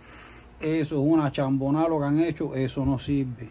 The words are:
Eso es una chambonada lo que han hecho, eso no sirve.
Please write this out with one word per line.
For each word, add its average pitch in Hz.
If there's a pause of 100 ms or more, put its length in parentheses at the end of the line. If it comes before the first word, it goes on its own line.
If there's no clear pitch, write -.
(600)
Eso 156
es 139
una 151
chambonada 139
lo 160
que 143
han 147
hecho, 156
eso 131
no 135
sirve. 127